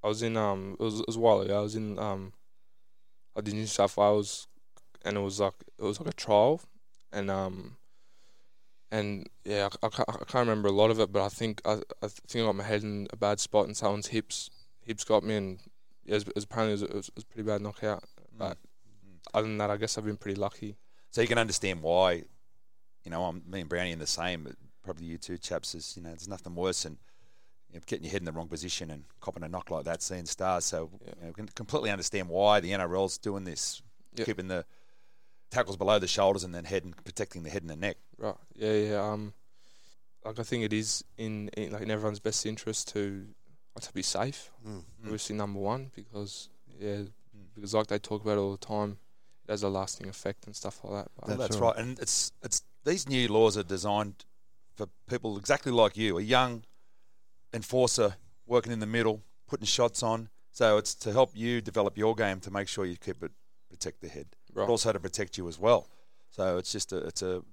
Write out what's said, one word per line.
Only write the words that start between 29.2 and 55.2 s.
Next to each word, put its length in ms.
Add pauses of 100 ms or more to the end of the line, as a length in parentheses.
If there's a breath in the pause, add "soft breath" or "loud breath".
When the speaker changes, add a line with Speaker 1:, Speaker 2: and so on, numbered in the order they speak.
Speaker 2:
copping 220
a 60
knock 220
like 140
that, 180
seeing 240
stars. 380
So, 260 (140)
Speaker 1:
Yeah. 120
Speaker 2:
you 60
know, 60
we 60
can 140
completely 420
understand 380
why 320
the 120
N 80
R 140
L's 240
doing 240
this, 400 (320)
Speaker 1:
Yeah. 120
Speaker 2:
keeping 200
the 180 (840)
tackles 260
below 220
the 100
shoulders 360
and 100
then 100
head 200
and 100 (100)
protecting 380
the 80
head 120
and 80
the 60
neck. 200 (220)
Speaker 1:
Right. 160 (200)
Yeah, 180
yeah. 300 (100)
Um, 200 (920 soft breath)
like, 140
I 40
think 220
it 80
is 320 (120)
in, 340
in, 220
like, 100
in 80
everyone's 300
best 260
interest 480
to, 320 (480)
like, 100
to 80
be 100
safe. 480 (160)
Speaker 3:
Mm. 120
Speaker 2:
Mm. 40 (220)
Speaker 1:
Obviously, 320
number 240
one, 340
because, 540 (300)
yeah, 180 (400)
Speaker 2:
Mm. 80 (100)
Speaker 1:
because 200
like 140
they 100
talk 240
about 160
all 140
the 140
time, 320 (480)
it 60
has 100
a 60
lasting 400
effect 380
and 100
stuff 260
like 220
that. 100
But 140
Speaker 2:
Well, 80
Speaker 3:
That's 140
Speaker 2:
that's 100
Speaker 3:
right. 160
Speaker 2:
right. 80
And 160
it's, 320 (100)
it's, 200 (220)
these 240
new 200
laws 280
are 60
designed 600 (500)
for 140 (200)
people 300